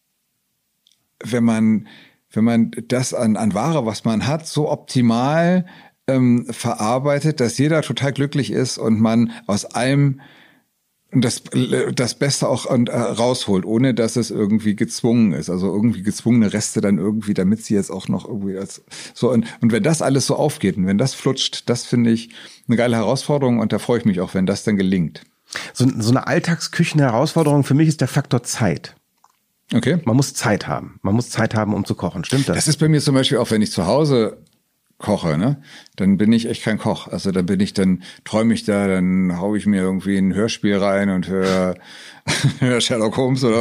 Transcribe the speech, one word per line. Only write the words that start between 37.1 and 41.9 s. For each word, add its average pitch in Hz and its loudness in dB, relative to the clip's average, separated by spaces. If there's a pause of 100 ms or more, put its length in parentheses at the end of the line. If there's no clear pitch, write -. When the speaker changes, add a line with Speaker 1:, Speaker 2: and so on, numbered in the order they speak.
Speaker 1:
dann 90 0
bin 95 0
ich, 98 0
dann 95 2 (220)
träume 110 2
ich - -6
da, 101 0
dann 92 0
hau 104 -2
ich 98 -2
mir 101 2
irgendwie 95 -2
ein 95 2
Hörspiel 101 -2
rein 98 0
und 92 -2
hör, 92 0 (420)